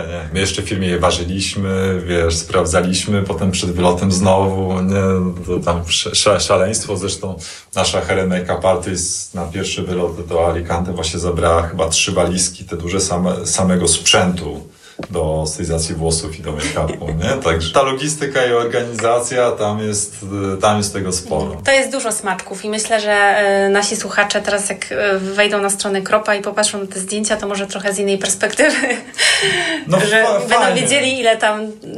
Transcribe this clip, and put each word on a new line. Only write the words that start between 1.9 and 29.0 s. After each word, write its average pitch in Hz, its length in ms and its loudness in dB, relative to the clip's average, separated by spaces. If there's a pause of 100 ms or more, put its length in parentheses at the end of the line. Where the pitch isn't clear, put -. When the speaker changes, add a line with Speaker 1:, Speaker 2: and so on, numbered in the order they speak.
Speaker 1:
wiesz, 85 300 2
sprawdzaliśmy, 90 840 0
potem 95 280 0
przed 90 200 -2
wylotem 90 420 2
znowu, 95 720 2
nie? 98 200 2 (440)
To 90 180 0
tam 87 160 0
sz-, 85 320 -4
sz-, 98 280 4
szaleństwo. 101 560 0
Zresztą 92 420 -4 (360)
nasza 95 260 0
Helen 95 280 0
Makeup 90 360 -2
Artist 92 720 0
na 87 120 -6
pierwszy 92 360 -4
wylot 85 440 -2
do 82 200 2
Alicante 85 460 -2
właśnie 87 280 -4
zabrała 85 420 2
chyba 82 260 -2
trzy 95 240 0
walizki, 90 520 0
te - 120 -8
duże, 87 240 -4
same, 90 460 0
samego 90 420 2
sprzętu 82 720 2 (500)
do 78 360 0
stylizacji 82 480 -2
włosów 80 440 -2
i - 40 -14
do 80 100 -6
make-upu, 76 560 -4
nie? 90 340 0
Także - 300 0
ta 139 100 6
logistyka 135 640 0
i 120 60 2
organizacja, 120 960 2
tam 107 280 -2
jest, 107 380 -4 (440)
tam 104 180 4
jest 101 140 -2
tego 92 200 -4
sporo. 78 520 -4
Speaker 2:
To 277 80 4
jest 269 200 4
dużo 262 200 -2
smaczków 190 520 -6
i 214 40 -4
myślę, 214 320 0
że, 208 120 0
e, 202 560 4
nasi 202 280 2
słuchacze 202 460 0
teraz, 202 260 -2
jak, - 240 -8
e, 202 260 0
wejdą 202 440 0
na 196 80 0
stronę 196 320 -2
Kropa 214 320 2
i 202 80 -2
popatrzą 208 360 -2
na 196 80 -6
te 190 140 -8
zdjęcia, 208 360 -2
to 208 120 -6
może 202 180 -4
trochę 196 280 -4
z 196 40 -4
innej 196 200 0
perspektywy, - 580 2 (1120)